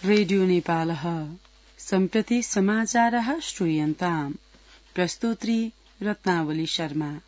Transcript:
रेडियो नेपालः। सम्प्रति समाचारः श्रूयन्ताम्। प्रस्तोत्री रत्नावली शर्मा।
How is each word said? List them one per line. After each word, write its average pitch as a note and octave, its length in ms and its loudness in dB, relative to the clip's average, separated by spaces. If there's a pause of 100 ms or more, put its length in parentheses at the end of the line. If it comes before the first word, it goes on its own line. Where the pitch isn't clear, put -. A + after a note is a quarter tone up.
रेडियो G3 400 4
नेपालः। E3 840 0 (500)
सम्प्रति G#3+ 640 0
समाचारः A3+ 960 2
श्रूयन्ताम्। D#3 920 -2 (640)
प्रस्तोत्री A3+ 760 -2 (300)
रत्नावली E3 640 -2
शर्मा। D3+ 600 -4